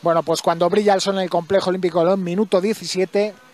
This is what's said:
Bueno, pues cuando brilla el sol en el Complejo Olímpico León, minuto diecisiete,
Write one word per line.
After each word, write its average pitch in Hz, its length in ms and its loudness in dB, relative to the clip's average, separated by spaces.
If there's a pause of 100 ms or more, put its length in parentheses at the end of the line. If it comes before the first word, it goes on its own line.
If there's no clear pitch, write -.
Bueno, 165 200 2
pues 160 200 -2
cuando 175 260 2
brilla 202 240 2
el 190 80 2
sol 196 140 -2
en 190 80 -2
el 180 80 -4
Complejo 185 400 0
Olímpico 180 340 0
León, 190 180 2
minuto 180 380 0
diecisiete, 196 760 -2 (200)